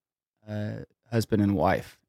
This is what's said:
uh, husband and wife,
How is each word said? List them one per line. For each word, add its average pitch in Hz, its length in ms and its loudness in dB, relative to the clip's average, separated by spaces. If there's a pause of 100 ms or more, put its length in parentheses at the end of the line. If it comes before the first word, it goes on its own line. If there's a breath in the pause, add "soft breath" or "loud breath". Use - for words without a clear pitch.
(500)
uh, 104 220 -8 (400)
husband 110 320 2
and 101 120 4
wife, 85 540 0